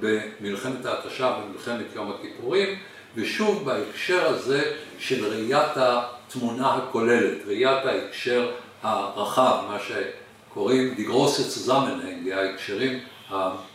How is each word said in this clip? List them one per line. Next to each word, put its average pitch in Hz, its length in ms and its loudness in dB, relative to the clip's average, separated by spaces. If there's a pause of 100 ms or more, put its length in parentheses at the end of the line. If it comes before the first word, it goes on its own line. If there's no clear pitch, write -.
במלחמת 107 880 -2
ההתשה, 120 520 -2
במלחמת 107 560 -6
יום 104 160 -6
הכיפורים, 196 680 -2 (360)
ושוב 180 500 0
בהקשר 160 600 0
הזה 135 360 2 (360)
של 110 280 -2
ראיית 110 500 2
התמונה 123 1000 2
הכוללת, 113 720 4
ראיית 131 400 2
ההקשר 120 640 0 (320)
הרחב, - 880 2
מה 101 120 -4
שקוראים 127 1160 -2
die 107 80 -2
große 131 380 2
Zusammenhänge, 92 920 0
ההקשרים 101 640 -2 (320)
ה-, 98 200 -2 (240)